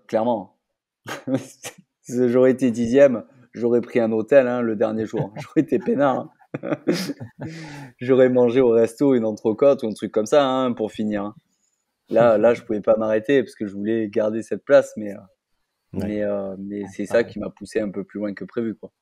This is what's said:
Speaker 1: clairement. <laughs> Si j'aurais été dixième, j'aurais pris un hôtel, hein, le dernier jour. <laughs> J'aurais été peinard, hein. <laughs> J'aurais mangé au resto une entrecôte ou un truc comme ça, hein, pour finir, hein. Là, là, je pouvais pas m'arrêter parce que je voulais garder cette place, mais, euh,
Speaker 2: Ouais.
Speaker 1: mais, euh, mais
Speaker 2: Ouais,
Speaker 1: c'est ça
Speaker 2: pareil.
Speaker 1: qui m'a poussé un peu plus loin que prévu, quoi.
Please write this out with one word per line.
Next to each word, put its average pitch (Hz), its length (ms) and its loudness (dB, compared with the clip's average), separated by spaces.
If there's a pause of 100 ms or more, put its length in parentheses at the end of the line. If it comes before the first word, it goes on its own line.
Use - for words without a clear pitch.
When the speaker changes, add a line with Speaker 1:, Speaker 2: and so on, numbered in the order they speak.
Speaker 1:
clairement. 110 500 -4 (480)
<laughs> - 320 -6 (640)
Si 123 260 -2
j'aurais 127 220 4
été 127 220 2
dixième, 120 520 2 (300)
j'aurais 117 280 0
pris - 180 -2
un 113 120 0
hôtel, 113 360 4
hein, 123 140 -2
le 113 140 -2
dernier 110 300 -2
jour. 104 280 -6
<laughs> - 40 -16
J'aurais 151 240 -2
été 131 160 -2
peinard, 139 540 -2 (320)
hein. - 120 -4 (120)
<laughs> 170 640 -8 (480)
J'aurais 127 300 4
mangé 123 320 4
au 123 80 4
resto 117 440 2
une 117 120 0
entrecôte 110 580 0
ou 113 40 -6
un 107 60 -6
truc 104 180 -8
comme 107 140 -2
ça, 147 180 2
hein, 131 300 0
pour 107 180 -6
finir, 107 320 -4
hein. 104 120 -10 (760)
Là, 113 300 4
là, 117 160 4
je - 80 -14
pouvais 107 180 -4
pas 110 160 4
m'arrêter 110 460 2
parce - 100 -10
que 107 140 -8
je 95 80 -10
voulais 107 340 -4
garder 107 320 -2
cette 107 240 -8
place, 135 320 4
mais, 104 160 -10
euh, 98 60 -16 (760)
Speaker 2:
Ouais. 95 140 -6
Speaker 1:
mais, 104 160 -4
euh, 101 340 -6
mais 101 240 -10
Speaker 2:
Ouais, 98 140 -10
Speaker 1:
c'est 101 100 -6
ça 117 140 0
Speaker 2:
pareil. 117 140 -4
Speaker 1:
qui - 40 -12
m'a 98 140 -10
poussé - 280 -8
un 107 120 -4
peu 98 120 -8
plus 101 160 -12
loin 104 140 -6
que 95 100 -14
prévu, 113 300 -8
quoi. - 180 -18 (100)